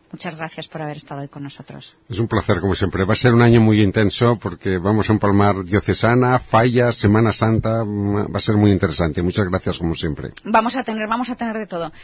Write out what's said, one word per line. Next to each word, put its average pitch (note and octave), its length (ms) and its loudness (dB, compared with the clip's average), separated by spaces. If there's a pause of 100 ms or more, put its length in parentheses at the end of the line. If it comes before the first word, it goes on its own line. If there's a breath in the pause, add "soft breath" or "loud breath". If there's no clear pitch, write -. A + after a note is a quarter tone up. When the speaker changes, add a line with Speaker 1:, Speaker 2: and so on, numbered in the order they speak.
(140)
Speaker 1:
Muchas E3 220 -10
gracias D#3+ 320 -12
por D#3+ 140 -12
haber D3+ 160 -8
estado C#3+ 240 -12
hoy C#3+ 80 -12
con D3 120 -16
nosotros. C#3 540 -18 (140)
Speaker 2:
Es A2+ 100 -6
un A2+ 80 0
placer, G2+ 320 0
como F2+ 160 0
siempre. F#2 300 -2
Va G#2 80 0
a - 20 -2
ser B2 180 2
un A#2 80 6
año A#2 200 8
muy G#2+ 200 4
intenso G#2+ 560 2
porque F#2 400 -4
vamos G2+ 320 0
a G#2+ 40 4
empalmar G2+ 500 2
diocesana, A2+ 720 0
fallas, A#2+ 580 2
Semana G#2+ 360 2
Santa. A2+ 540 0
Va G2+ 420 -2 (100)
a G2 40 -4
ser G#2+ 160 2
muy G#2 140 6
interesante. E2+ 500 0
Muchas F#2 260 0
gracias, F#2 300 -4
como E2 180 -2
siempre. C#2+ 360 -6 (120)
Speaker 1:
Vamos A3+ 320 0
a C4 80 -4
tener, A3 240 -6
vamos A#3+ 220 -4
a B3+ 80 -8
tener A3+ 200 -6
de G#3+ 80 -8
todo. E3 280 -8 (100)